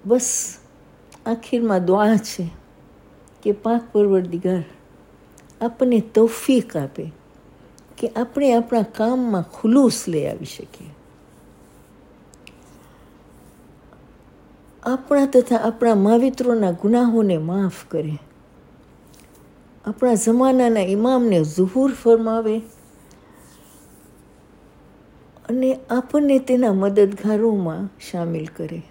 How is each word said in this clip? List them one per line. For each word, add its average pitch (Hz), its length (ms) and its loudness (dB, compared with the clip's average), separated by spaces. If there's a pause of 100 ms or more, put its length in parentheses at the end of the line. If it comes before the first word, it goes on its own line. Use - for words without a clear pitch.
બસ - 520 -2 (680)
આખીરમાં 226 600 -2
દુઆ 208 300 4
છે - 320 -4 (960)
કે 208 80 0
પાક 226 400 -2
પરવરદિગાર 185 720 0 (1000)
આપણને 233 380 0
તૌફીક 226 760 0
આપે 143 280 -8 (920)
કે 233 100 -6
આપણે 247 460 -2
આપણા 233 280 0
કામમાં 220 600 -2
ખુલૂસ 240 640 2
લઈ 156 180 -4
આવી 160 200 -8
શકીએ. - 460 -20 (4000)
આપણા 262 420 0
તથા 247 300 2
આપણા 226 400 0
માવિત્રોના 233 760 2
ગુનાહોને 220 680 2
માફ 175 420 -4 (100)
કરે, 151 280 -4 (1700)
આપણા 240 280 0
જમાનાના 240 680 2
ઇમામને 208 640 0
ઝુહૂર 185 480 0
ફરમાવે 226 680 0 (3000)
અને 262 300 0 (100)
આપણને 269 500 0
તેના 247 340 0
મદદગારોમાં 196 1160 0 (220)
શામિલ 170 360 -6
કરે. 165 440 -12